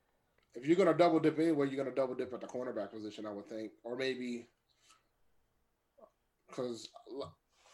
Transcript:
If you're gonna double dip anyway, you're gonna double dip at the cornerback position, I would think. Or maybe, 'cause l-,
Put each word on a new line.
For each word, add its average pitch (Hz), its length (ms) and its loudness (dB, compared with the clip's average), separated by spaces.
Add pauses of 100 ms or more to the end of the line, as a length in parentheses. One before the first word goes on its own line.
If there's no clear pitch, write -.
(540)
If 123 120 -10
you're 170 100 6
gonna 175 200 6
double 165 240 6
dip 147 180 2
anyway, 151 300 4
you're 135 140 -2
gonna 127 120 -4
double 131 200 0
dip 123 180 -6
at 110 80 -8
the 113 60 -12
cornerback 113 440 -6
position, 107 360 -10
I 104 60 -8
would 101 160 -10
think. 110 240 -10 (120)
Or 120 120 -6
maybe, 123 500 -4 (2000)
'cause 120 380 -6 (220)
l-, 131 260 -10 (380)